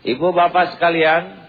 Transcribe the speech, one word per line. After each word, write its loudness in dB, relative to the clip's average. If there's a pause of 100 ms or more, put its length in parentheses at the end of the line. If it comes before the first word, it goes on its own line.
Ibu -2
bapak 0
sekalian 0